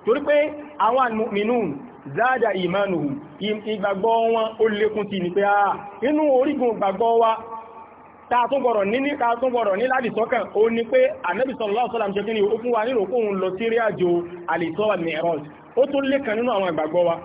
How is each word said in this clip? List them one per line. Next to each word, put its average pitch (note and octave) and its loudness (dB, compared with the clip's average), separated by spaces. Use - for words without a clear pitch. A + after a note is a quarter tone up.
Torí B3+ 0
pé D4 2
àwọn A#3+ 2
al-mu'minun A3 0
zada A3 0
imanuhum, F3+ -2
ì-, G#3+ -4
ìgbàgbọ́ G#3 0
wọn A3+ 0
ó A3 2
lékún G#3+ 0
sí G3 -4
ni F3 -2
pé, G3 0
"Ah, G3+ 4
inú D4+ 2
orígun B3+ 2
ìgbàgbọ́ G3+ 2
wa, A3+ 6
ta A#3+ 2
tún C4+ 0
gbọ́dọ̀ A3+ 2
ní, G#3+ 0
ní, C#4 0
ta A#3+ 0
tún B3+ 0
gbọ́dọ̀ A3+ 0
ní A3+ 0
láti C4 0
sọ́kàn, A3 0
ó A3 4
ní A#3 -2
pé B3+ 4
Ànábì G#3+ -2
sallallahu A3 -2
alaihi G#3 -6
wasallam G#3+ -2
ṣe G3+ -2
kí A3+ -4
ni, G#3+ 0
ó G#3 2
fún A#3+ -4
wa A3 2
nírò A#3+ 0
pé - -6
òun G#3 0
lọ F#3 0
sí F#3+ -6
ìrìn A3+ 0
àjò F3+ 2
Al-Isra E3+ -2
wal G3 2
Mi'raj." E3 -2
Ó C4 4
tún C#4 -2
lé C4+ 0
kan A3 -2
nínú A#3+ 0
àwọn G3 0
ìgbàgbọ́ D#3+ 0
wa. E3 0